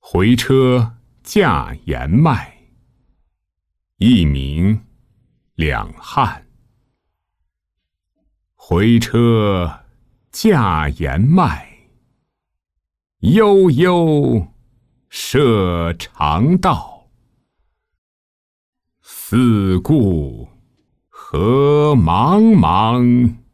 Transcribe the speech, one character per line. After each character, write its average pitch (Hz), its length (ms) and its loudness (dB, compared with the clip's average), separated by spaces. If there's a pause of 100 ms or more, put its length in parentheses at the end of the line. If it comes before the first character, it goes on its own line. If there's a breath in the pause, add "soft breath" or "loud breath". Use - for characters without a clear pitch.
(120)
回 101 220 2
车 127 600 0 (260)
驾 110 500 -2 (120)
言 69 260 -6
迈， 147 560 -2 (1300)
佚 98 260 2
名 73 600 -4 (720)
两 58 380 -4
汉。 - 560 -6 (2000)
回 107 420 0
车 110 840 -2 (480)
驾 98 560 0
言 73 320 -6
迈， 135 680 -2 (1300)
悠 196 500 4
悠 147 760 0 (600)
涉 92 840 -2
长 87 680 -2
道。 - 500 -6 (1900)
四 104 760 -2
顾 82 720 -2 (600)
何 143 840 0
茫 135 580 2
茫 117 840 2 (180)